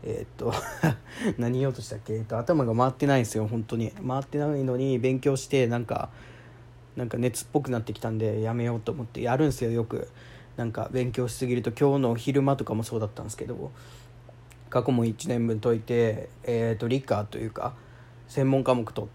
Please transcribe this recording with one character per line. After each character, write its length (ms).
え 200
ー 20
っ 20
と、 160
<laughs> 460
何 220
言 80
お 40
う 20
と 80
し 80
た 80
っ 20
け？ 160
え 40
ー 40
っ 20
と、 120
頭 260
が 100
回 180
っ 20
て 120
な 120
い 20
ん 60
で 40
す 80
よ、 80
本 200
当 100
に。 160
回 140
っ 20
て 140
な 80
い 80
の 140
に 220
勉 200
強 160
し 120
て、 200
な 120
ん 60
か、 240
な 80
ん 60
か 80
熱 260
っ 80
ぽ 80
く 120
な 80
っ 20
て 100
き 80
た 100
ん 80
で、 220
や 140
め 100
よ 140
う 20
と 140
思 100
っ 20
て 160
や 140
る 100
ん 60
す 140
よ、 60
よ 120
く。 240
な 80
ん 80
か 220
勉 180
強 160
し 80
す 100
ぎ 120
る 40
と、 100
今 280
日 40
の 120
昼 260
間 140
と 80
か 100
も 100
そ 120
う 60
だ 60
っ 60
た 80
ん 40
で 60
す 60
け 60
ど、 260
過 120
去 120
も 100
一 240
年 180
分 140
解 160
い 60
て、 480
え 280
ー 40
っ 20
と、 100
理 140
科 240
と 120
い 100
う 40
か、 220
専 200
門 140
科 120
目 180
と 220